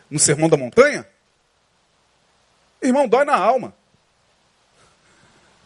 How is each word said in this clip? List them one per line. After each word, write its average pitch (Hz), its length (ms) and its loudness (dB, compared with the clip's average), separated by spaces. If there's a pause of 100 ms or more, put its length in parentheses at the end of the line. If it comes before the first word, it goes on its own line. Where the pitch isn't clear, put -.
(120)
no 147 80 -6
Sermão 156 300 0
da 156 80 2
Montanha. 156 500 0 (1700)
Irmão, 269 260 0
dói 247 160 2
na 285 140 -2
alma. 196 360 -2 (1900)